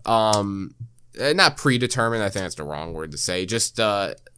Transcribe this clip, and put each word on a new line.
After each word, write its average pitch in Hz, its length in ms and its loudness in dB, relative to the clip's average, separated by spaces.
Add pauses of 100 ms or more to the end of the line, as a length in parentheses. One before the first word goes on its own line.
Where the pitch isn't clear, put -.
Um, 104 720 2 (440)
eh, 139 140 0
not 175 240 4
predetermined, 120 680 0
I 101 40 0
think 98 160 -4
that's 85 120 -8
the 76 80 -8
wrong 76 280 -8
word 80 200 -8
to 71 60 -10
say. 92 280 -2
Just, 113 320 -2
uh, 101 360 0 (240)